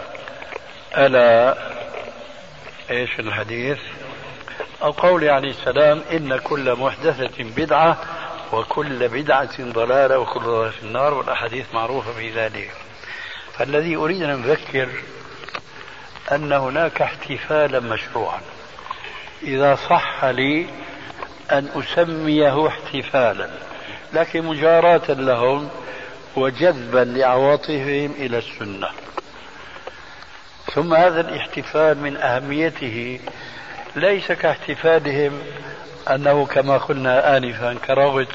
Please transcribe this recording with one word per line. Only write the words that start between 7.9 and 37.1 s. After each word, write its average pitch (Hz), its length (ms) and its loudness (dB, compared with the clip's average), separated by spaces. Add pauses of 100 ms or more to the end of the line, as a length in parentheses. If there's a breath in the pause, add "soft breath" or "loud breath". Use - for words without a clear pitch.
وكل 123 560 -2
بدعة 135 420 0 (100)
ضلالة، 127 580 4
وكل 117 220 -4
ضلالة 113 300 0
في 107 120 -12
النار"، 127 320 0
والأحاديث 120 600 -4
معروفة 113 380 -4
في 113 180 -8
ذلك. 107 420 -4 (840 loud breath)
فالذي 151 380 0
أريد 165 260 0
أن 139 280 -2
أذكر 135 380 0 (1400 loud breath)
أن 147 200 0
هناك 143 500 0
احتفالا 139 760 0
مشروعا، 110 600 -4 (1000 loud breath)
إذا 139 320 4
صح - 500 0
لي 135 420 2 (880 loud breath)
أن 139 240 2
أسميه 151 920 2
احتفالا، 117 800 -2 (640 loud breath)
لكن 165 320 0
مجاراة 160 640 6
لهم 131 600 2 (680 loud breath)
وجذبا 127 680 2
لعواطفهم 139 1160 2
إلى 120 200 -2
السنة. 101 500 -8 (1900 loud breath)
ثم 165 200 2
هذا 170 260 6
الاحتفال 151 800 0
من 143 180 -4
أهميته 127 1040 -2 (760 loud breath)
ليس 180 360 2
كاحتفالهم 147 1000 2 (800 loud breath)
أنه 143 360 4
كما 135 300 4
قلنا 135 600 4